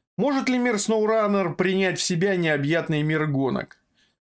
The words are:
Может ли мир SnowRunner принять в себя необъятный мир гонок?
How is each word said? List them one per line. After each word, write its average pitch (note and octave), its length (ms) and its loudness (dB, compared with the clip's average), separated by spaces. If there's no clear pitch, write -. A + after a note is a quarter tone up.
Может C4 340 0
ли B3+ 100 2
мир B3 160 0
SnowRunner G#3 800 0
принять F#3 420 0
в - 60 -4
себя F#3+ 320 0
необъятный D#3+ 640 0
мир D3+ 240 0
гонок? C3+ 540 -2